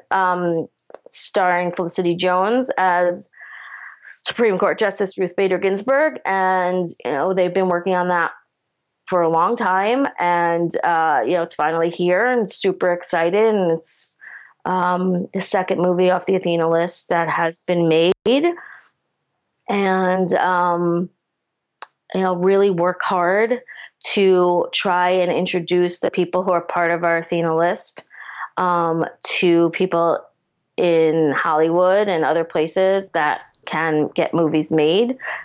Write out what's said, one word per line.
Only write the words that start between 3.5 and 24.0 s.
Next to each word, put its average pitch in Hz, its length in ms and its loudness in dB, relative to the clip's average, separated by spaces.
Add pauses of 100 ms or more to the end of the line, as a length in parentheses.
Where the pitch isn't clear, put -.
Supreme 214 360 0
Court 175 200 0
Justice 196 400 -2
Ruth 180 180 -4
Bader 185 220 0
Ginsburg, 254 640 0
and, 185 640 0 (160)
you 123 60 -4
know, 151 240 0
they've 180 180 0
been 185 160 0
working 175 260 0
on 180 140 0
that 170 240 0 (760)
for 180 140 0
a 165 80 2
long 170 280 2
time, 214 500 0 (120)
and, 170 640 0
uh, 160 420 2
you 143 80 -2
know, 175 100 0
it's 165 120 -8
finally 165 360 0
here, 180 360 0
and 240 240 0
super 185 420 -2
excited, 175 600 0
and 185 180 0
it's, - 440 -10 (480)
um, 180 720 0
the 190 80 -4
second 180 360 -2
movie 180 320 2
off 180 140 0
the 190 120 0
Athena 170 340 0
list 165 400 -2
that 170 180 0
has 165 320 -4
been 175 280 0
made, 165 260 4 (1500)
and, 185 640 0
um, 175 760 0 (1040)
you 185 80 -2
know, 185 140 0
really 196 340 4
work 180 320 0
hard 202 580 0 (520)